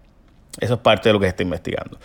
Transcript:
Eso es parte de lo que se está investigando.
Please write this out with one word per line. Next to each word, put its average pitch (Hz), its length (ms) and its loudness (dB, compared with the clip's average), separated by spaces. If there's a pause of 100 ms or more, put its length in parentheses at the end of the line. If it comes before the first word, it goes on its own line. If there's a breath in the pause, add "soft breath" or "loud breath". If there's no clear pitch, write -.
(600)
Eso 117 160 -2
es - 40 -4
parte 113 300 2
de 107 40 6
lo 101 60 2
que 98 60 0
se 92 60 0
está - 100 -6
investigando. - 640 -6